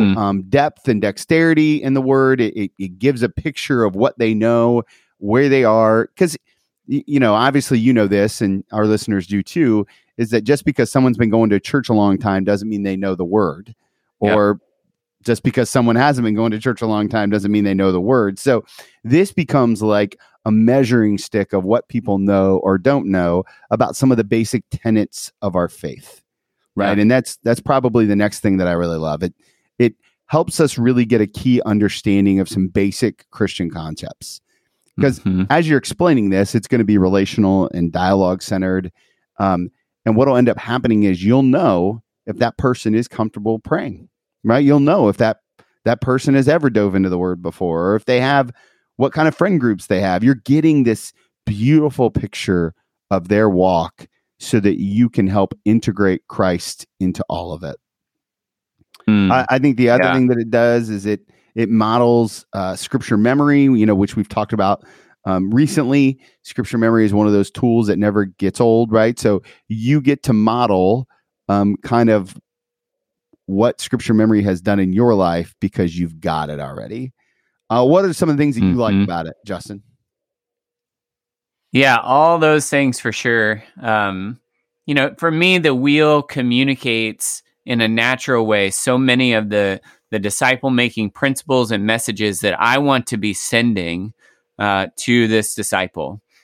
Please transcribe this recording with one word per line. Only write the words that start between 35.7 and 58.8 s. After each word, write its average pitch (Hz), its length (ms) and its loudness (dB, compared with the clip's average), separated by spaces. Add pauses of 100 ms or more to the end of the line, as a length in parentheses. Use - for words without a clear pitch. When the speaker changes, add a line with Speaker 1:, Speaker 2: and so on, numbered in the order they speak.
Speaker 2:
explaining 131 540 0
this, 98 240 0
it's 110 120 -4
gonna 117 160 0
be 104 140 2
relational 95 760 2
and 85 180 -2
dialogue 92 500 0
centered. 92 500 -4 (460)
Um, 90 320 -2 (360)
and 110 100 0
what'll 127 220 2
end 123 120 4
up - 80 0
happening 117 460 0
is 92 200 0
you'll 127 200 2
know 113 580 0 (240)
if 107 140 -10
that 117 180 -2
person 123 380 -2
is 120 120 -2
comfortable 110 520 -6
praying, 120 500 -8 (340)
right? 131 220 2
You'll 143 140 4
know 147 280 2
if 98 100 0
that, 110 200 0 (480)
that 117 160 -2
person 131 320 0
has 135 140 2
ever 147 240 2
dove 101 240 0
into 95 140 2
the 90 100 -2
word 90 240 -4
before, 85 480 -2
or 107 40 2
if 107 100 -4
they 123 160 2
have, 135 300 0 (460)
what 135 160 0
kind 156 140 0
of 151 60 0
friend 180 260 0
groups 113 280 -2
they 92 120 0
have. 95 240 0
You're 131 120 4
getting 151 480 2
this 113 280 -2 (360)
beautiful 131 640 2
picture 87 640 -4 (340)
of 92 200 -2
their 104 200 2
walk 90 560 0 (320)
so - 220 -2
that 98 200 2
you 104 300 0
can - 160 0
help 95 400 0
integrate 101 600 0
Christ - 580 -4 (140)
into 92 280 -4
all 87 240 -8
of 85 120 -14
it. 78 140 -12 (1300)